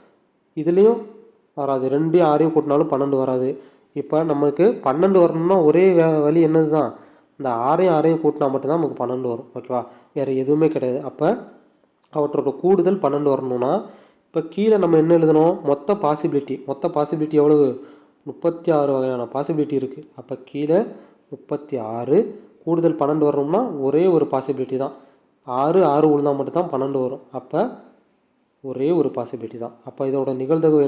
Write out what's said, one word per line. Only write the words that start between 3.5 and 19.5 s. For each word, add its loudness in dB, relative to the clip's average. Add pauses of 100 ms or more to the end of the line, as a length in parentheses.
இப்ப -2 (100)
நமக்கு 2 (180)
பன்னெண்டு 2
வரணும்னா 2 (120)
ஒரே 4 (140)
வே-, 4
வழி 2
என்னது 2
தான்? 0 (480)
இந்த -6 (200)
ஆறையும் 4
ஆறையும் 2
கூட்டினா 0
மட்டும் -2
தான் 0
நமக்கு -4
பன்னெண்டு -4
வரும். -8 (100)
ஓகேவா? -6 (360)
வேற -4 (140)
எதுவுமே 2
கிடையாது. -2 (100)
அப்ப -10 (920)
அவற்றோட -2 (120)
கூடுதல் 2
பன்னெண்டு 0
வரணும்னா -2 (560)
இப்ப -4 (120)
கீழே 2
நம்ம 4
என்ன 4
எழுதணும்? 4 (140)
மொத்த 0
பாசிபிலிட்டி. -2 (120)
மொத்த -4
பாசிபிலிட்டி -2
எவ்வளவு? 4 (640)
முப்பத்தி -6 (100)
ஆறு 0
வகையான -4 (120)
பாசிபிலிட்டி -2